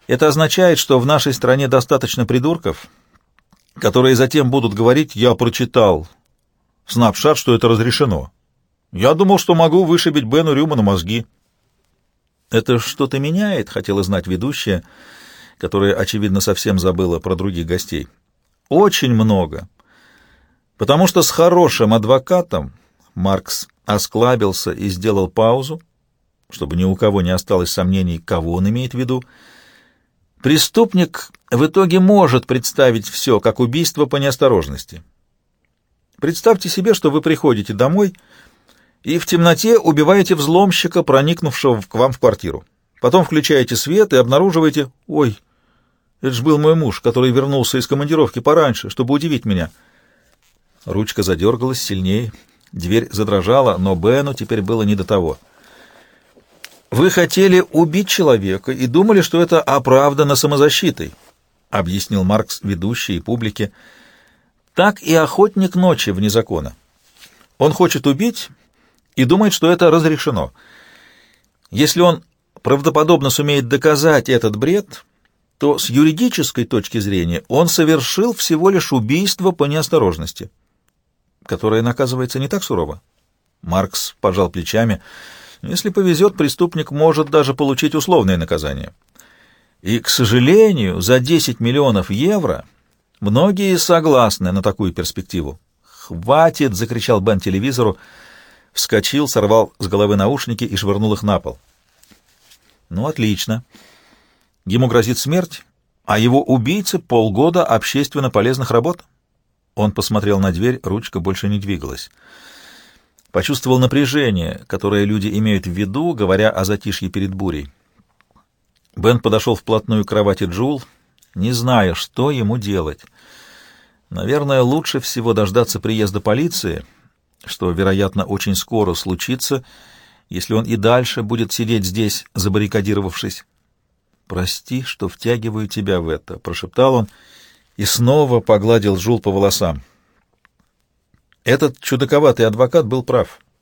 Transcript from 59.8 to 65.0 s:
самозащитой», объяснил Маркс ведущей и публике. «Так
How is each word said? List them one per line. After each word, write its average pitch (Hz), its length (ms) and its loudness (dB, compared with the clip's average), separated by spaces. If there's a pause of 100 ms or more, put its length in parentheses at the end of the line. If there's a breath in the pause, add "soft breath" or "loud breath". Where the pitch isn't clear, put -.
самозащитой», 143 800 0 (560)
объяснил 95 540 -2
Маркс 107 400 -2
ведущей 98 540 -4
и - 20 -4
публике. 107 520 -6 (1000 soft breath)
«Так 202 300 2